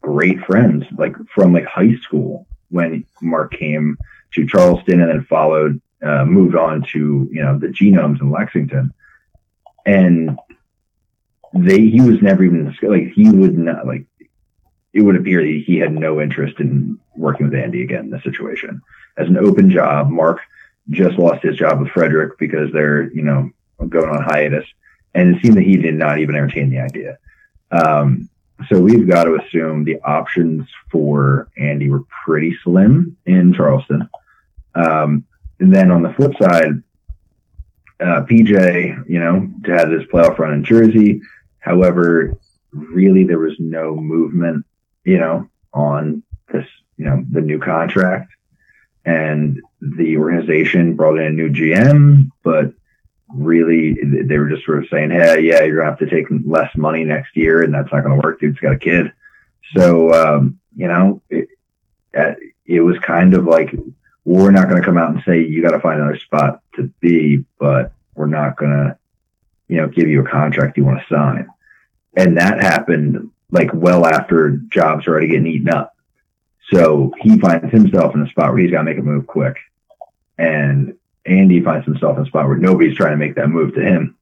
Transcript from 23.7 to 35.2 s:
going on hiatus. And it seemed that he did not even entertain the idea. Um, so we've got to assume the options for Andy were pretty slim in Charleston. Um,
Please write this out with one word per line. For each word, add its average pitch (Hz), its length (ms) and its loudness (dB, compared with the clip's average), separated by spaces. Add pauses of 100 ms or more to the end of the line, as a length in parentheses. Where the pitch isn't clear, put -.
going 82 220 -2
on 73 140 -4
hiatus. 76 420 -4 (480)
And 90 220 4
it - 60 -8
seemed 113 160 6
that 92 60 4
he 95 140 4
did 82 180 0
not 76 240 -2
even 73 160 -2
entertain 71 340 -2
the 65 100 -4
idea. - 380 -10 (540)
Um, 76 580 0 (380)
so 98 120 2
we've 101 280 4
got 85 180 2
to 82 100 0
assume 80 480 -4
the 78 180 -4
options 78 680 -4 (240)
for 71 680 0
Andy 71 320 -4
were 69 140 -2 (220)
pretty 80 380 -2
slim 110 520 2 (100)
in 90 280 4
Charleston. 73 560 -2 (680)
Um, 78 500 -2 (340)